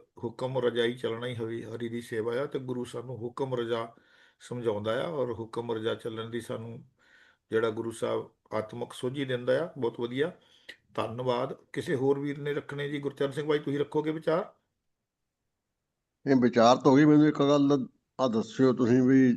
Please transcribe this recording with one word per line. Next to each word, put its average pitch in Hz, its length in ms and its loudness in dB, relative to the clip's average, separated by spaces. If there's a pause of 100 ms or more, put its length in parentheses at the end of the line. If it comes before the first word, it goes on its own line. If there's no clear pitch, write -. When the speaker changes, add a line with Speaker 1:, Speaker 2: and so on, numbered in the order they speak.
(240)
Speaker 1:
ਹੁਕਮ 127 360 -6
ਰਜਾ 120 240 0
ਹੀ 120 120 0
ਚੱਲਣਾ 117 320 -6
ਹੀ 127 80 -8
ਹਰੀ, 117 300 -8
ਹਰੀ 117 240 -8
ਦੀ 120 120 -8
ਸੇਵਾ 117 400 -4
ਆ 143 60 -4
ਤੇ 143 140 -8
ਗੁਰੂ 123 240 -6
ਸਾਨੂੰ 123 320 -12
ਹੁਕਮ 123 380 -6
ਰਜਾ 117 320 -4 (540)
ਸਮਝਾਉਂਦਾ 110 600 -4
ਆ 160 100 -4
ਔਰ 127 220 -4
ਹੁਕਮ 113 380 -8
ਰਜਾ 110 240 -2
ਚੱਲਣ 113 340 -10
ਦੀ 117 120 -6
ਸਾਨੂੰ 117 380 -12 (720)
ਜਿਹੜਾ 113 200 2
ਗੁਰੂ 113 220 -6
ਸਾਹਿਬ 113 360 -4 (240)
ਆਤਮਕ 120 400 -6
ਸੋਝੀ 135 320 -6
ਦਿੰਦਾ 127 360 0
ਆ। 175 80 -6 (100)
ਬਹੁਤ 147 200 -4
ਵਧੀਆ, 131 320 -2 (640)
ਧੰਨਵਾਦ। 123 580 -2 (200)
ਕਿਸੇ - 220 -4
ਹੋਰ 139 240 0
ਵੀਰ 143 200 -6
ਨੇ 143 140 -6
ਰੱਖਣੇ 143 360 -8
ਜੀ? 147 100 -6
ਗੁਰਚਰਨ 139 320 -4
ਸਿੰਘ 143 180 -6
ਭਾਈ, 151 100 2
ਤੁਸੀਂ 143 200 -4
ਰੱਖੋਗੇ 151 320 -2
ਵਿਚਾਰ? 160 420 -2 (1700)
Speaker 2:
ਇਹ 139 100 4
ਵਿਚਾਰ 120 400 6
ਤਾਂ 139 160 4
ਹੋ 131 40 8
ਗਈ, 147 100 8
ਮੈਨੂੰ 151 220 8
ਇੱਕ 151 140 0
ਗੱਲ 139 460 4 (320)
ਆ 131 80 2
ਦੱਸਿਓ 120 460 2
ਤੁਸੀਂ 123 300 4
ਵੀ 131 140 6 (200)